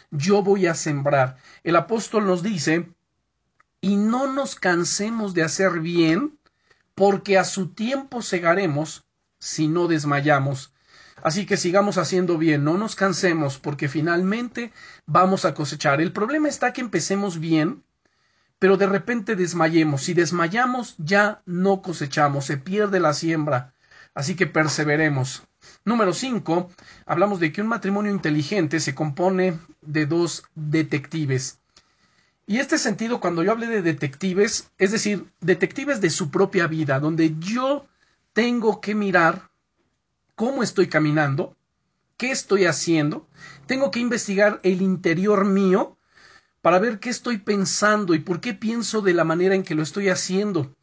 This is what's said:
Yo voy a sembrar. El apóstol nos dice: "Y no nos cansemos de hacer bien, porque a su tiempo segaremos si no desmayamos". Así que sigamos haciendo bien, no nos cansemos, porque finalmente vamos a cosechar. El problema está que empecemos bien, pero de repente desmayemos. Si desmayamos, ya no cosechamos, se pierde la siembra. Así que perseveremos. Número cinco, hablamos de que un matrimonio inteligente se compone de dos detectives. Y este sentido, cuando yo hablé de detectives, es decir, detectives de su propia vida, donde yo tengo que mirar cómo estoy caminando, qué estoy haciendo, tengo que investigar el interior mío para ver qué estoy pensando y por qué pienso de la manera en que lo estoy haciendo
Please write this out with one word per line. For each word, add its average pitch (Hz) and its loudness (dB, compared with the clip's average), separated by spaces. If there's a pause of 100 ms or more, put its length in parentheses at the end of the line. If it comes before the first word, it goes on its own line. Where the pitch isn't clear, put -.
(100)
Yo 190 2
voy 196 2
a 165 2
sembrar. 139 0 (280)
El 170 2
apóstol 208 0
nos 180 2
dice: 170 -2 (880)
"Y 202 0
no 247 0
nos 269 -4
cansemos 190 -2
de 165 2
hacer 170 0
bien, 170 0 (560)
porque 196 4
a 180 4
su 190 -4
tiempo 254 -6
segaremos 170 -2 (340)
si - -2
no 170 2
desmayamos". 143 0 (500)
Así 170 -2
que 202 0
sigamos 196 2
haciendo 175 0
bien, 151 2
no 165 2
nos 214 -4
cansemos, 165 0
porque 143 -4
finalmente 190 -2 (340)
vamos 185 4
a 165 2
cosechar. 147 0
El 180 0
problema 285 0
está 247 -2
que 254 -8
empecemos 196 -2
bien, 160 0 (800)
pero 196 6
de 196 2
repente 208 -2
desmayemos. 160 2
Si 180 -4
desmayamos, 180 0
ya 202 0
no 190 0
cosechamos, 143 -2
se 147 -4
pierde 196 -2
la 151 2
siembra. 151 -2 (420)
Así 151 -4
que 180 0
perseveremos. 151 0 (420)
Número 208 2
cinco, 180 -2 (380)
hablamos 190 0
de 156 0
que 208 -6
un 220 -2
matrimonio 208 -2
inteligente 160 0
se 147 -4
compone 175 0 (220)
de 151 -2
dos 165 -2 (100)
detectives. 147 -4 (880)
Y 208 -2
este 285 0
sentido, 233 -2
cuando 170 -2
yo 196 2
hablé 233 -2
de 220 -2
detectives, 175 -2
es 196 2
decir, 208 -2 (140)
detectives 208 -2
de 170 2
su 147 -4
propia 185 2
vida, 147 -2
donde 160 0
yo 262 -2 (480)
tengo 233 0
que 208 -4
mirar 180 0 (840)
cómo 247 -2
estoy 190 2
caminando, 151 0 (600)
qué 254 -4
estoy 196 2
haciendo, 160 0 (400)
tengo 262 0
que 240 -4
investigar 208 0
el 185 2
interior 190 2
mío 196 2 (680)
para 175 6
ver 220 0
qué 240 -8
estoy 240 -4
pensando 202 0
y 156 0
por 170 -4
qué 233 -6
pienso 220 -4
de 190 2
la 165 2
manera 180 2
en 190 0
que 175 -6
lo 151 0
estoy 196 -2
haciendo 185 -2